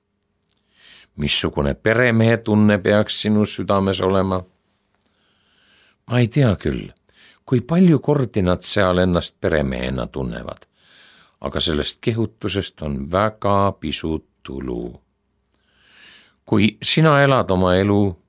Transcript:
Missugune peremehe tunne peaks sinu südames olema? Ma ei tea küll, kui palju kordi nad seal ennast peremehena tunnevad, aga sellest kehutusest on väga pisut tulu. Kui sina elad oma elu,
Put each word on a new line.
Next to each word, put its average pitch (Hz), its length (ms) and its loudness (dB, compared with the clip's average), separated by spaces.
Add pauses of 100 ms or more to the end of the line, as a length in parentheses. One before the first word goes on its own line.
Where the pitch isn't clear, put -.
(1160)
Missugune 71 580 -2
peremehe 113 640 2
tunne 104 400 4
peaks 104 440 0
sinu 107 240 0
südames 98 540 -2
olema? 95 400 0 (1700)
Ma 123 80 0
ei 117 100 2
tea 123 280 2
küll, 62 320 -6 (560)
kui 123 160 0
palju 170 380 4
kordi 131 440 -2
nad 90 200 0
seal 92 360 0
ennast 87 420 0
peremehena 65 680 -2
tunnevad, - 580 -10 (760)
aga 78 200 -6
sellest 76 400 -4
kehutusest 107 840 -6
on 69 300 -8
väga 101 680 0
pisut 78 460 -6 (160)
tulu. 62 580 -10 (1500)
Kui 117 360 2
sina 156 400 2
elad 127 280 2
oma 92 260 2
elu, 101 240 2 (280)